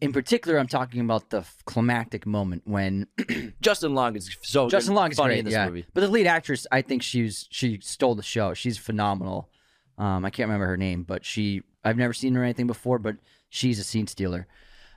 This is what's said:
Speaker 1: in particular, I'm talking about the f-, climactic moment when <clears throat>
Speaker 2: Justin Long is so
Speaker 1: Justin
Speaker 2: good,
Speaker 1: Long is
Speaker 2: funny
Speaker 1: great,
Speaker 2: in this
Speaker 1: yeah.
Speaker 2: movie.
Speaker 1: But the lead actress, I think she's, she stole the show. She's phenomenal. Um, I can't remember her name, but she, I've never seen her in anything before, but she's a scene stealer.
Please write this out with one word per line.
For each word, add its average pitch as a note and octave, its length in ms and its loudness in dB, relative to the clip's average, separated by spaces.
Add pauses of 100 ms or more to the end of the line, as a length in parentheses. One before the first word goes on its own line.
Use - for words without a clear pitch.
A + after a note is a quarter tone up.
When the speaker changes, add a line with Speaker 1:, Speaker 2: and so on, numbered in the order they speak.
Speaker 1:
in C#3 120 0
particular, D#3 460 2
I'm C3 80 2
talking B2 340 -2
about A2+ 300 0
the A2 80 -2
f-, - 260 -10
climactic A#2 600 0
moment G2 400 -2
when G2 400 0 (280)
<clears throat> - 280 -8
Speaker 2:
Justin E3 320 2
Long B2 220 2
is F#2+ 260 -10
so C3+ 260 2
Speaker 1:
Justin B2 260 2
Speaker 2:
good, - 60 4
Speaker 1:
Long E3+ 120 2
is C3 40 -2
Speaker 2:
funny C#3 180 4
Speaker 1:
great, G#2+ 60 2
Speaker 2:
in A2+ 60 -6
this G#2+ 80 0
Speaker 1:
yeah. G#2 120 4
Speaker 2:
movie. F2 280 -8
Speaker 1:
But F3 80 2
the G3+ 60 4
lead G#3 180 4
actress, E3 460 0
I C3 100 4
think B2+ 200 -2
she's, A2+ 480 -2
she A#2 300 -2
stole B2 360 0
the G#2 60 -8
show. G#2 300 -2
She's A2 260 -4
phenomenal. G2+ 720 -2 (480)
Um, F#2+ 280 0
I G2 60 -2
can't A2+ 180 -2
remember G2+ 180 0
her F#2 100 0
name, F2+ 280 -2
but F#2 200 -6
she, G2+ 380 -2 (220)
I've A2 140 2
never B2 140 2
seen C3 220 0
her B2+ 80 2
in B2 40 2
anything A#2+ 200 0
before, B2 320 0
but G#2+ 180 -4 (320)
she's B2 300 0
a G2 60 -6
scene A2 220 -2
stealer. F2+ 400 -4 (500)